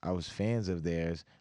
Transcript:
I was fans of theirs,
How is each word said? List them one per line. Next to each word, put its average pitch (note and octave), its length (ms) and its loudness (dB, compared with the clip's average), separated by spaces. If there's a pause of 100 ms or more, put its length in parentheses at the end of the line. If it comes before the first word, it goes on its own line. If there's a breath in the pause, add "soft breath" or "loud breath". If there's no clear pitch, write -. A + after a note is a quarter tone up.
I F2+ 100 0
was F2 180 -2
fans G#2+ 400 0
of E2+ 120 -2
theirs, E2 420 0 (160 soft breath)